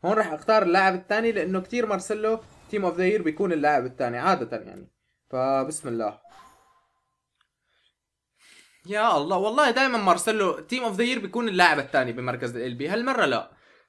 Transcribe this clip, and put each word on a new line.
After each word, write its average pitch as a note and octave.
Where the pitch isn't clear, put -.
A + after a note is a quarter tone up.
هون F#3
راح G3
اختار G#3+
اللاعب F#3
الثاني A3
لانه F#3+
كثير A#3
مارسيلو G#3+
تيم G3+
اوف E3+
ذا F#3
يير G#3
بيكون E3+
اللاعب D3
الثاني B2
عاده B2
يعني. G2
فبسم C3
الله. A2+
يا G3+
الله، E3
والله A#3
دائما B3
مارسيلو G3
تيم B3+
اوف G#3+
ذا A3
يير B3
بيكون G#3
اللاعب F3+
الثاني C3+
بمركز B2
ال B2
بي، C3
هالمره A#3
لا. A#2+